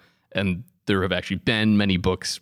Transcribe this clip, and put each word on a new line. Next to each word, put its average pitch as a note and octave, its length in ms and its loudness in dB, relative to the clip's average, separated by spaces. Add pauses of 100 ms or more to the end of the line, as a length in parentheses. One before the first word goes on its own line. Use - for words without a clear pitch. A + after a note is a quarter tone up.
(320)
and F#2+ 320 -2 (240)
there F#2+ 160 2
have F#2+ 80 -2
actually F2+ 260 -4
been G#2+ 400 2
many G2+ 200 2
books F#2 440 -2